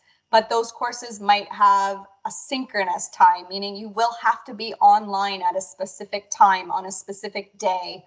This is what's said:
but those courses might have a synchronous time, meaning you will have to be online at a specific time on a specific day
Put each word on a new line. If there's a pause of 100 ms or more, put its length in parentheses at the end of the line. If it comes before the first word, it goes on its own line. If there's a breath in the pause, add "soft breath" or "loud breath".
(300)
but
those
courses
might
have (200)
a
synchronous
time,
meaning
you
will
have
to
be
online
at
a
specific
time
on
a
specific
day